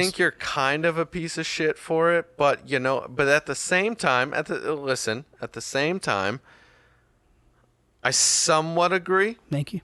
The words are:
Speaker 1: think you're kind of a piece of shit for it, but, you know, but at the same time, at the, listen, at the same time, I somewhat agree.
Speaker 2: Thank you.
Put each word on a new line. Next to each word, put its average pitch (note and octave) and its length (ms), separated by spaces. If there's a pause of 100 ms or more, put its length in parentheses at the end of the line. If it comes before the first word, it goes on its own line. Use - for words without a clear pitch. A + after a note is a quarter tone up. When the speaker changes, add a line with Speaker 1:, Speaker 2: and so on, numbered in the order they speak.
Speaker 1:
think F#3 180
you're E3+ 140
kind C#3+ 520
of E3 140
a E3 80
piece E3 320
of E3 80
shit - 320
for E3 340
it, E3+ 240
but, C#3+ 320
you C3+ 100
know, C3 300
but C#3 180
at D3 200
the C#3+ 100
same G3+ 400
time, C3+ 380
at D#3 120
the, D3+ 280
listen, C3+ 500 (160)
at - 140
the A#2 60
same D#3 380
time, G#2 420 (1600)
I B2+ 80
somewhat E3 800
agree. F#3+ 460 (120)
Speaker 2:
Thank C#3+ 220
you. G3 120